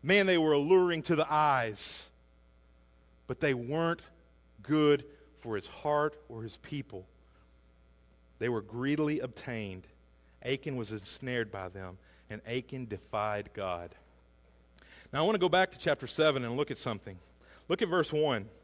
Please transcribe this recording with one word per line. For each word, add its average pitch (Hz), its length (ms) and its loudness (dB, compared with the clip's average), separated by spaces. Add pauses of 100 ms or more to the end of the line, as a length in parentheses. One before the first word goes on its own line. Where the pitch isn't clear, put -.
Man, 190 240 4
they 180 140 6
were 156 140 6
alluring 170 500 6
to 170 120 2
the 151 160 2
eyes, 135 760 2 (1160)
but 123 120 -8
they 147 140 2
weren't 156 480 -2 (640)
good 147 420 4 (320)
for 113 180 -6
his 98 120 -6
heart 147 600 -2
or 113 140 -12
his 113 160 -12
people. 110 480 -10 (1300)
They 117 100 -2
were 117 120 -2
greedily 143 600 -2
obtained. 110 640 -8 (580)
Achan 135 320 -4
was 110 160 -6
ensnared 110 600 -6
by 95 180 -10
them, 92 280 -12 (320)
and 107 180 -12
Achan 127 380 -8
defied 104 680 -6
God. 90 400 -8 (1200)
Now, 143 120 0
I - 20 4
want 220 100 2
to 185 40 -2
go 180 100 4
back 185 220 4
to - 80 -18
chapter 143 280 -2
seven 139 380 2
and 117 100 -4
look 139 160 -2
at 120 60 -8
something. 104 400 -8 (500)
Look 180 140 0
at 208 60 0
verse 165 260 0
one. 131 360 0 (140)